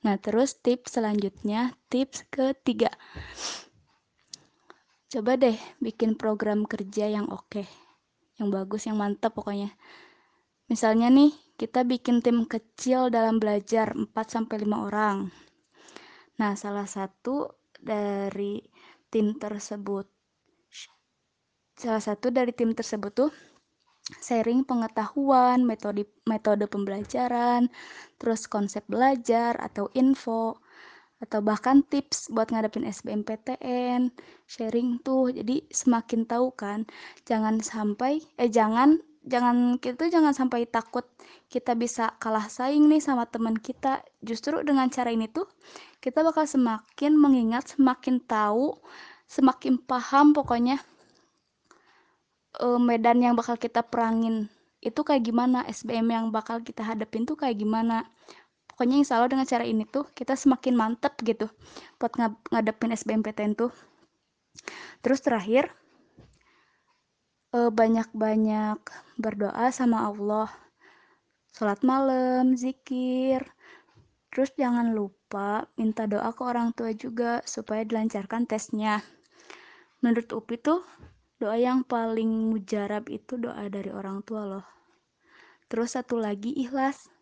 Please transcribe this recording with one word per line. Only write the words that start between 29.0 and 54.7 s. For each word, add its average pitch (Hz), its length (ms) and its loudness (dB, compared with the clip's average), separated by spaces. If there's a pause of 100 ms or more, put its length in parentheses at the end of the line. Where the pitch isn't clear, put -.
atau - 320 -6
info, 233 640 0 (680)
atau 220 160 -4
bahkan 214 480 4
tips - 480 -6
buat 220 160 0
ngadepin 220 380 -2
S - 180 -10
B 214 80 -6
M 208 80 -4
P 220 160 -8
T 254 240 -8
N, 247 480 -2 (400)
sharing 240 560 -2
tuh. 262 240 2
Jadi 254 400 -4
semakin 226 560 0
tahu 240 300 0
kan, 208 320 -8 (420)
jangan 220 320 2
sampai, 226 640 -2 (160)
eh, 247 80 4
jangan, 233 480 6 (320)
jangan, 247 480 2
kita 247 240 -6
tuh 339 80 2
jangan 311 240 6
sampai 247 320 0
takut 233 400 -4 (400)
kita 240 320 -2
bisa 233 400 -2
kalah 220 320 -2
saing 294 400 4
nih 302 140 6
sama 254 260 0
teman 226 240 -2
kita. 254 480 -4 (240)
Justru 233 400 -4
dengan 269 240 4
cara 240 240 -2
ini 220 160 -2
tuh 339 160 -6 (560)
kita 302 240 2
bakal 311 240 2
semakin 254 640 0
mengingat, 262 640 4
semakin 254 480 4
tahu, 214 560 0 (480)
semakin 262 480 4
paham 277 560 4
pokoknya, 262 480 0 (1800)
eh, 240 160 2
medan 240 400 4
yang 240 160 4
bakal 233 240 -2
kita 233 240 -2
perangin 226 640 -2 (320)